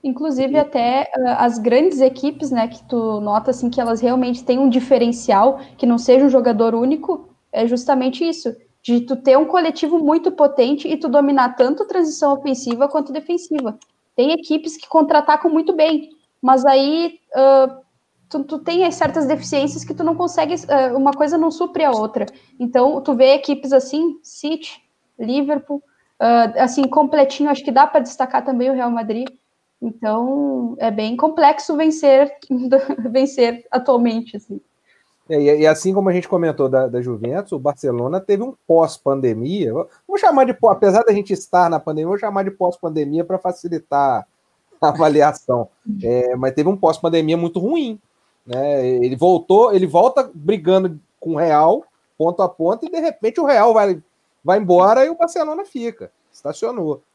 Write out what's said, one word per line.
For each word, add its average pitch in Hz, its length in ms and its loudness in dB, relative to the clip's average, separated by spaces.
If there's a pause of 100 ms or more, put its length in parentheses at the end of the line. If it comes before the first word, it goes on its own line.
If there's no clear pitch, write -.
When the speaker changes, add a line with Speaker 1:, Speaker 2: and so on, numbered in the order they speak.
Speaker 1:
Inclusive, 269 520 -4
Speaker 2:
E 302 40 4
Speaker 1:
até, 269 560 0
ah, 247 300 0
as 233 140 0
grandes 254 420 2
equipes, 269 500 0
né, 233 180 0
que 233 160 -16
tu 220 360 -4
nota, 208 300 -2
assim, 240 180 -2
que 240 120 -4
elas 226 200 -2
realmente 247 420 0
têm 247 160 0
um 269 120 4
diferencial, 240 920 2 (160)
que - 80 -4
não 240 140 2
seja 262 260 4
um 277 60 6
jogador 233 440 2
único, 302 540 -4 (240)
é 233 140 -2
justamente 254 600 -2
isso, 320 300 -6 (260)
de 240 200 0
tu 247 120 -6
ter 262 220 2
um 311 80 4
coletivo 320 540 0
muito 320 340 0
potente 285 560 0
e 311 80 -2
tu 311 100 -6
dominar 269 480 2
tanto 294 320 0
transição 311 460 -2
ofensiva 269 560 -2
quanto 285 240 -6
defensiva. 302 680 -6 (380)
Tem 269 160 2
equipes 311 440 -4
que - 120 -20
contra-atacam 302 600 2
muito 320 240 0
bem, 311 360 0 (300)
mas 262 240 2
aí, 294 560 2 (140)
ah, 269 460 4 (500)
tu, 277 140 -6
tu 311 140 -8
tem 339 320 0
certas 311 360 -2
deficiências 285 580 -4
que - 80 -12
tu 330 100 -8
não 320 120 0
consegue, 339 400 -4 (140)
ah, 262 280 0
uma 277 160 2
coisa 294 240 0
não 320 140 0
supre 349 340 -4
a 285 60 2
outra. 220 340 -4 (340)
Então, 254 440 0
tu 277 120 -2
vê 262 200 6
equipes 277 380 -2
assim, 285 500 0
City, - 600 -10 (360)
Liverpool, 285 640 -4 (360)
ah, 233 380 2
assim, 262 280 0
completinho, 277 680 2
acho 285 140 -4
que 269 80 -4
dá 269 140 6
pra 302 140 0
destacar 262 420 -4
também 254 280 -2
o 269 40 0
Real 240 160 -2
Madrid. 233 380 -6 (540)
Então, 240 960 -4
é 226 120 -2
bem 220 260 -4
complexo 311 600 2
vencer, 285 540 4 (200)
<laughs> 262 600 0
vencer 240 600 -2
atualmente, 240 640 -2
assim. 202 240 -14 (680)
Speaker 2:
É, 151 120 0
e, 147 200 4
e 156 60 4
assim 156 280 0
como 190 140 0
a 180 40 0
gente 175 160 -4
comentou 160 400 0
da, 131 200 0
da 123 120 -4
Juventus, 123 520 -8
o 151 60 -6
Barcelona 135 600 -4
teve 196 220 -2
um 254 100 -8 (140)
pós-pandemia, 139 1040 0
vamos 370 480 -6
chamar 302 240 4
de 247 80 -2
pó-, 233 180 2
apesar 196 340 2
da 226 80 2
gente 202 200 -2
estar 180 380 0
na 165 100 -2
pandemia, 156 280 -6
vou 202 100 -4
chamar 196 240 -4
de 190 80 -4
pós-pandemia 165 760 -4
pra 185 140 -4
facilitar 156 880 -4 (540)
a 156 80 2
avaliação. 147 800 2 (180)
Speaker 1:
Uhum. 104 160 -8
Speaker 2:
É, 123 340 0
mas 131 160 -2
teve 151 160 0
um 196 80 0
pós-pandemia 165 600 0
muito 170 240 -4
ruim, 240 380 -4 (460)
né? 135 420 -2
Ele 127 300 0
voltou, 185 560 4
ele 185 140 0
volta 240 480 2
brigando 175 640 -2 (220)
com 165 140 -6
o 147 40 -4
Real, 160 460 2 (340)
ponto 175 240 -2
a 175 60 0
ponto, 190 360 -4
e 330 60 -10
de 330 80 -6
repente 302 420 -4
o 302 60 0
Real 233 260 4
vai, 202 300 0 (420)
vai 180 140 2
embora 202 480 4
e 330 40 -4
o 330 60 -8
Barcelona 339 480 -4
fica, 233 460 -12 (220)
estacionou. 160 720 -8 (120)